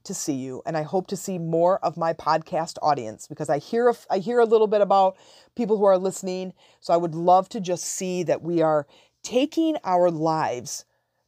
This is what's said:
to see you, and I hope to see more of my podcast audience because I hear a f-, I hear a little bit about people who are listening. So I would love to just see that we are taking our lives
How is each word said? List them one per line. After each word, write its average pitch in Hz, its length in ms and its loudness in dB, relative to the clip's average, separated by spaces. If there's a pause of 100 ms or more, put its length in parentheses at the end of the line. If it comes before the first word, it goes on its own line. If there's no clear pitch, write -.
to 196 100 -12
see - 200 -6
you, 131 320 -8
and 160 100 -4
I 151 80 -4
hope 185 240 -4
to 202 80 -8
see 185 220 -8
more 165 460 0
of 165 140 -4
my 165 160 -2
podcast 160 680 -4
audience 123 460 -2
because 151 220 -8
I 147 100 0
hear 233 280 0
a 233 60 4
f-, - 160 -16
I 190 80 0
hear 226 220 -2
a 233 60 6
little 220 220 4
bit 208 140 2
about 190 360 4 (380)
people 220 220 0
who 208 80 2
are 190 120 6
listening. 185 560 -6 (280)
So 175 120 -2
I 170 40 6
would 170 180 -2
love 180 340 4
to 233 120 -6
just 175 240 -6
see 180 380 -4
that 147 180 -2
we 165 200 -2
are 156 240 2 (380)
taking 302 600 0
our 180 280 4
lives 151 760 -2 (420)